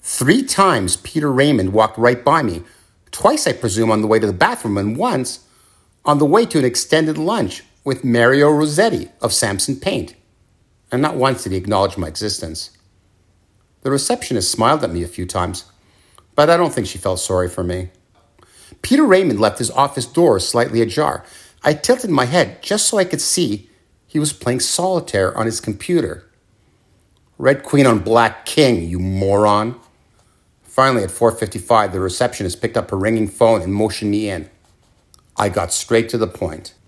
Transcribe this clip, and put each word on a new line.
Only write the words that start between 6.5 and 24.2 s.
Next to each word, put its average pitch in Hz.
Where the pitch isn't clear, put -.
an 135
extended 156
lunch 160
with 131
Mario 131
Rossetti 151
of 113
Samson 98
Paint. -
And 127
not 151
once 131
did 92
he 95
acknowledge 95
my 85
existence. 82
The 135
receptionist 139
smiled 131
at 85
me 85
a 85
few 90
times, 90
but 147
I 170
don't 175
think 107
she -
felt 92
sorry 90
for 95
me. 90
Peter 285
Raymond 185
left -
his 120
office 131
door 135
slightly 117
ajar. 117
I 151
tilted 240
my 135
head 143
just 214
so 233
I 196
could 180
see 110
he -
was 151